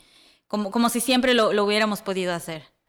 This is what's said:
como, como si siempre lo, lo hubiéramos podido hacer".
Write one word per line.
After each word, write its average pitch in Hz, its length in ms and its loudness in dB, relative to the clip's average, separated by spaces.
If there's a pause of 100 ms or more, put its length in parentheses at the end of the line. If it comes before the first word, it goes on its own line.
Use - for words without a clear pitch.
(480)
como, 208 240 -4
como 233 180 2
si 240 100 -2
siempre 254 340 2
lo, 220 200 4
lo 208 120 2
hubiéramos 208 360 0
podido 185 320 -4
hacer". 160 300 -8 (260)